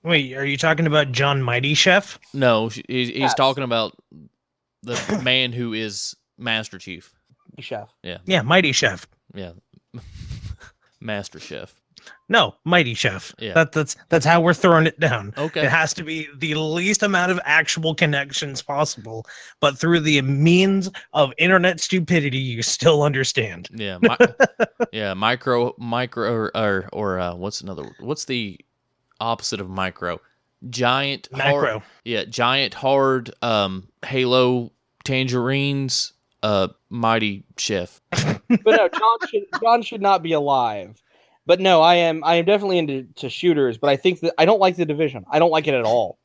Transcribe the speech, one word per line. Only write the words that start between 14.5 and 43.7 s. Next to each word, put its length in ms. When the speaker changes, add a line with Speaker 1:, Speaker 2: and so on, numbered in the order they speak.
Speaker 1:
throwing 340
it 120
down. 380
Speaker 2:
Okay. 280
Speaker 1:
It 40
has 240
to 100
be 240
the 180
least 460
amount 300
of 140
actual 500
connections 680
possible, 640
but 160
through 240
the 200
means 680
of 240
internet 420
stupidity, 600
you 220
still 420
understand. 680
Speaker 2:
Yeah, 300
mi-, 160
Speaker 1:
<laughs> 400
Speaker 2:
yeah, 220
micro, 640
micro, 520
or, 280
or, 340
or, 280
uh, 160
what's 260
another, 240
what's 240
the 340
opposite 400
of 80
micro? 500
Giant 640
hard 300
Speaker 1:
Macro. 200
Speaker 2:
yeah, 220
giant 480
hard, 580
um, 460
Halo 680
tangerines, 1080
uh, 260
Mighty 540
Chef. 440
Speaker 3:
But 540
no, 240
John 280
should, 140
John 200
should 200
not 200
be 120
alive. 680
But 140
no, 220
I 140
am, 280
I 120
am 100
definitely 320
into, 260
to 120
shooters, 480